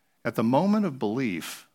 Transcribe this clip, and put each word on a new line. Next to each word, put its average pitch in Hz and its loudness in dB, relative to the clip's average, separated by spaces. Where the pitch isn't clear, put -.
at 117 -4
the 120 0
moment 190 4
of 139 -4
belief, 107 -4